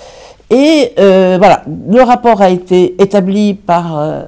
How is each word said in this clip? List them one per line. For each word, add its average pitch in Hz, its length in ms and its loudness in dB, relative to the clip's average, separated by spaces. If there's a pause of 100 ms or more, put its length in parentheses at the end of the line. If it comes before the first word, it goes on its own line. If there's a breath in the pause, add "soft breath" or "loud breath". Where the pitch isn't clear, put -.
(500 loud breath)
Et, 294 480 0
euh, 190 400 2
voilà, 180 280 2 (240)
le 240 140 2
rapport 233 380 0
a 190 80 2
été 180 520 -2
établi 196 520 -2
par, 170 460 -4
euh, 147 280 -8